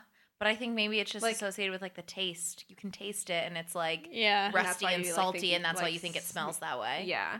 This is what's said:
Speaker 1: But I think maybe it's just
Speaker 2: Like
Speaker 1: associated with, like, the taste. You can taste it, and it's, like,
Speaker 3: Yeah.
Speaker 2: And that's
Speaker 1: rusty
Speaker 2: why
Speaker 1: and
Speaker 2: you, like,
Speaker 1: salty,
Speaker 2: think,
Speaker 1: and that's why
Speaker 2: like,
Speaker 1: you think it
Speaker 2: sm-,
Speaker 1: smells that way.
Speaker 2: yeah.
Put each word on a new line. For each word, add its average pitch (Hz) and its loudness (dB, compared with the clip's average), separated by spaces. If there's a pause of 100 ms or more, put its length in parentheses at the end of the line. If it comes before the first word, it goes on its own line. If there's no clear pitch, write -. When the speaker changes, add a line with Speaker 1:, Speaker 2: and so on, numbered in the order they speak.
(380)
Speaker 1:
But 208 2
I 220 4
think 233 -2
maybe 214 2
it's 202 0
just 214 -2
Speaker 2:
Like 226 4
Speaker 1:
associated 196 -2
with, 185 -4
like, 190 -8
the 175 -10
taste. 175 -6
You 185 -20
can 196 -10
taste 202 -6
it, 170 2
and 175 -4
it's, 170 -6
like, 165 -2
Speaker 3:
Yeah. 208 4
Speaker 2:
And 196 0
that's 185 6
Speaker 1:
rusty 185 0
Speaker 2:
why 180 4
Speaker 1:
and 180 2
Speaker 2:
you, 180 0
like, 165 0
Speaker 1:
salty, 185 2
Speaker 2:
think, 175 2
Speaker 1:
and 175 2
that's 170 2
why 175 2
Speaker 2:
like, 165 2
Speaker 1:
you 170 -4
think 170 -4
it - -4
Speaker 2:
sm-, - -6
Speaker 1:
smells 165 -2
that 151 -4
way. 131 -2
Speaker 2:
yeah. 110 -2